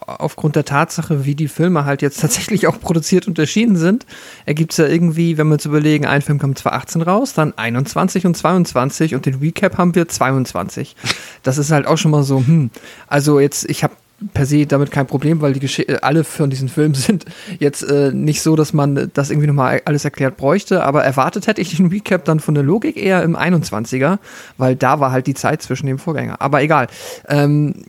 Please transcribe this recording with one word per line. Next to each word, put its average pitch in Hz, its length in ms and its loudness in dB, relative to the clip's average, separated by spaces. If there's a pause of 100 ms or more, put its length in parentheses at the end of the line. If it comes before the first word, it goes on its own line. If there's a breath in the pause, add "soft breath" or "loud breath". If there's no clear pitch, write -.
aufgrund - 500 -4
der 151 100 2
Tatsache, 151 600 -2
wie 143 100 0
die 147 140 -2
Filme 165 340 0
halt 143 180 -2
jetzt 143 180 -2
<laughs> - 20 -2
tatsächlich - 460 0
auch - 120 0
produziert 175 480 0
und 170 100 -4
erschienen 208 380 2
sind, 180 300 2 (400 loud breath)
ergibt's 160 320 -2
ja 160 100 4
irgendwie, 165 500 2
wenn 151 100 2
wir 151 80 4
uns 147 100 -4
überlegen, 151 400 2
ein 143 160 2
Film 143 180 0
kam 135 160 0
zweitausendachtzehn - 460 -4
raus, 196 320 0
dann 156 240 0
einundzwanzig 139 680 -2
und 170 120 2
zweiundzwanzig 160 760 0
und 131 120 -4
den 135 100 0
Recap 160 420 -2
haben 180 160 2
wir 170 140 2
zweiundzwanzig. 127 880 -4 (480 loud breath)
Das 131 140 -2
ist 147 140 -2
halt 147 140 2
auch 160 120 0
schon 156 140 2
mal 147 120 4
so, 135 140 0
hm, 135 320 4 (380 loud breath)
also 143 340 2
jetzt, - 280 0
ich - 140 -2
hab 151 80 -2 (420)
per 139 140 0
se 147 180 2
damit 143 240 2
kein 139 160 -2
Problem, 147 360 0
weil 143 120 2
die 135 60 -4
Gesche-, 139 280 -4
äh, 143 140 -2
alle 151 220 2
von 143 260 -2
diesen 131 200 -4
Filmen 151 260 0
<laughs> - 0 -
sind 165 300 0 (340 loud breath)
jetzt, 143 240 -2
äh, 143 280 2
nicht 143 300 0
so, 160 140 2
dass 156 180 0
man 139 400 0
das 143 160 -2
irgendwie 147 180 2
nochmal 135 380 2
alles 147 200 0
erklärt 135 320 -2
bräuchte, 170 460 2
aber 139 200 2
erwartet 139 420 0
hätte 220 160 0
ich 160 160 -4
den 185 80 4
Recap 185 400 -2
dann 160 140 2
von 151 160 0
der 147 80 2
Logik 214 340 0
eher 185 240 2
im 165 140 2
einundzwanziger, 143 840 0 (400 loud breath)
weil 131 180 2
da 135 240 2
war 135 120 0
halt 127 160 -2
die 139 80 -2
Zeit - 260 -2
zwischen 131 240 -4
dem 135 140 -4
Vorgänger. 123 420 -6
Aber 139 220 2
egal. 147 240 2 (420 loud breath)
Ähm, 147 460 2 (140)